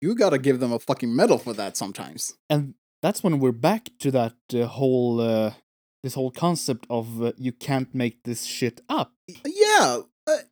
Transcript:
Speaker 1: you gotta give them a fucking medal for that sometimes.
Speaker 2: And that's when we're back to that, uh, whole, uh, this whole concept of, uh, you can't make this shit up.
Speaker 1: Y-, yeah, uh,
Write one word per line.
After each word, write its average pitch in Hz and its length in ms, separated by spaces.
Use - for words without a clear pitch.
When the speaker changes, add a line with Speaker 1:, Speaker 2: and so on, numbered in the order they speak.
Speaker 1:
you 196 140
gotta 185 240
give 131 200
them 123 120
a 117 80
fucking 120 360
medal 175 220
for 117 160
that 101 240
sometimes. 95 580
Speaker 2:
And 147 240
that's 185 220
when 160 160
we're 131 120
back 156 380
to 139 120
that, 120 240
uh, 120 140
whole, 123 540
uh, 110 320
this 135 100
whole 131 180
concept 160 580
of, 117 320
uh, 117 160
you 123 140
can't 131 440
make 120 280
this 120 220
shit - 440
up. 277 240
Speaker 1:
Y-, 175 80
yeah, 370 540
uh, 302 100